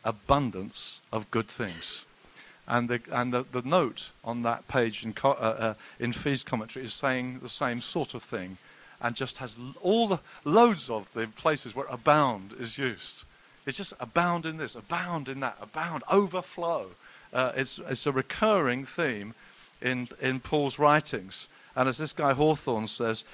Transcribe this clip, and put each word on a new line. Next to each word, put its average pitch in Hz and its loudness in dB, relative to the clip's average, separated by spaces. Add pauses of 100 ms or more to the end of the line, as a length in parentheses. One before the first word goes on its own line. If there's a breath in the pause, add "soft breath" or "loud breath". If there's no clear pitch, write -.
abundance 113 -2 (120)
of 110 -6
good 113 0
things." - -8 (640 loud breath)
And 120 2
the, 120 0 (120)
and 123 0
the, 123 2
the 127 -6
note 135 0 (140)
on 120 -4
that 117 -2
page 117 0
in 113 -4
Co-, 135 2
uh, 113 0
uh, 110 0 (240 loud breath)
in 120 -2
Fee's 139 0
commentary 120 -6
is 107 -8
saying 127 -2
the 127 -10
same 120 -2
sort - -4
of 117 -10
thing, 92 -8 (440 loud breath)
and 120 -2
just - -6
has 120 -10
l-, 123 -12
all 220 4
the, 185 2 (240 loud breath)
loads 196 6
of 104 -4
the 113 -2
places 123 -2
where 135 -6
abound 127 4
is 117 -6
used. 123 -4 (420 soft breath)
It's 139 -4
just - -8
abound 170 2
in 160 -4
this, 151 -6
abound 165 -4
in 135 -6
that, 123 -2
abound, 156 -6
overflow. 170 0 (420 loud breath)
Uh, 127 2
it's, 131 -2
it's - -6
a 143 2
recurring 135 2
theme 117 -4 (480 loud breath)
in, 127 -2 (120)
in 131 0
Paul's 143 0
writings. 147 4 (280 loud breath)
And 131 4
as 127 0
this 151 -4
guy 143 4
Hawthorne 135 2
says, 113 -2